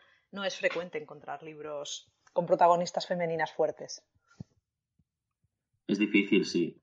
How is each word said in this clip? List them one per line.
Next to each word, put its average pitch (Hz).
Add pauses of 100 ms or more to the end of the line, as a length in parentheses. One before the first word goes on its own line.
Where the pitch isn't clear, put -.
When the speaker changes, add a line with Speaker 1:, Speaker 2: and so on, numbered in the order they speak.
(300)
Speaker 1:
no 196
es 185
frecuente 175
encontrar 147
libros 151 (220)
con 175
protagonistas 175
femeninas 165
fuertes. 151 (1800)
Speaker 2:
Es 101
difícil, 101
sí. 85